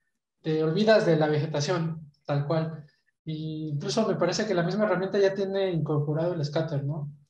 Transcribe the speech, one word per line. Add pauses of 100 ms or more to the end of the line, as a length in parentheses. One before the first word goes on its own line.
(400)
Te
olvidas
de
la
vegetación, (140)
tal
cual. (400)
Y
incluso
me
parece
que
la
misma
herramienta
ya
tiene
incorporado
el
scatter,
¿no? (180)